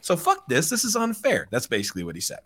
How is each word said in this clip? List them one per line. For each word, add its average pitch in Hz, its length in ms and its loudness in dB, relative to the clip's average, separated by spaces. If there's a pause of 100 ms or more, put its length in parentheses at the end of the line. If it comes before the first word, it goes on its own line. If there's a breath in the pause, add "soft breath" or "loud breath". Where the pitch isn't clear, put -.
So - 140 0
fuck 370 320 0
this. 127 220 2
This 240 140 0
is 226 120 0
unfair. 226 560 0
That's 123 160 0
basically 98 360 -2
what 82 120 -6
he 87 60 -10
said. - 240 -6